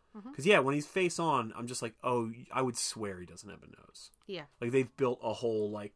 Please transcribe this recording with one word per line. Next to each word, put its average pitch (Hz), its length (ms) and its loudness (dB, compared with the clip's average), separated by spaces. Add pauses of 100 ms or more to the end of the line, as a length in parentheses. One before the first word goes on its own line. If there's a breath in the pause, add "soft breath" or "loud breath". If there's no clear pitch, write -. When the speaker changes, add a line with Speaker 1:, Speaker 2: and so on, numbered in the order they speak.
(160)
Speaker 1:
Mm-hmm. 214 160 -14
Speaker 2:
'Cause, 135 140 -6
yeah, 202 120 8
when 135 160 4
he's 147 140 -2
face 180 320 0
on, 131 340 2
I'm 120 140 -8
just 123 140 -8
like, 117 200 -4
"Oh, 123 280 2
y-, 120 200 -14
I 131 120 0
would 123 140 0
swear 101 440 -4
he 87 60 -12
doesn't 90 220 -16
have 87 140 -16
a - 60 -20
nose." - 420 -20 (160)
Speaker 1:
Yeah. 165 200 -10 (140)
Speaker 2:
Like, 120 120 -2
they've 131 240 4
built 123 260 2
a 110 120 0
whole, 107 360 0
like, 104 260 -8